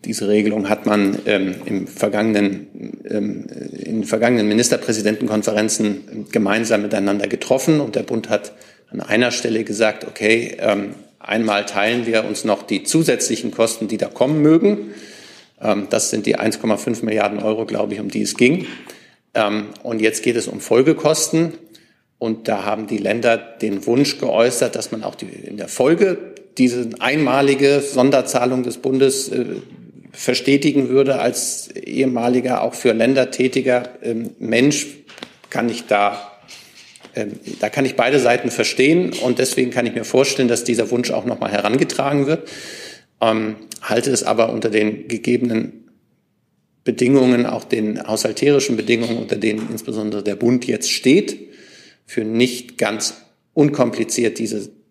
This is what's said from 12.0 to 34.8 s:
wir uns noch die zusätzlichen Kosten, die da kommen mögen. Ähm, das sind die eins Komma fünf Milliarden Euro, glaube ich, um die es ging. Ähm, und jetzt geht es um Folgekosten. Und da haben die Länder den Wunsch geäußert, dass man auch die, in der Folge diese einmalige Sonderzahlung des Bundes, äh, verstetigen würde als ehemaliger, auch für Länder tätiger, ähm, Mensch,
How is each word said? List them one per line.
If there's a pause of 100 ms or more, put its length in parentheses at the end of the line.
wir
uns
noch
die
zusätzlichen
Kosten,
die
da
kommen
mögen. (680)
Ähm,
das
sind
die
eins
Komma
fünf
Milliarden
Euro,
glaube
ich,
um
die
es
ging. (680)
Ähm, (160)
und
jetzt
geht
es
um
Folgekosten. (640)
Und
da
haben
die
Länder
den
Wunsch
geäußert,
dass
man
auch
die,
in
der
Folge (220)
diese (100)
einmalige
Sonderzahlung
des
Bundes,
äh, (680)
verstetigen
würde
als
ehemaliger,
auch
für
Länder
tätiger, (120)
ähm,
Mensch, (600)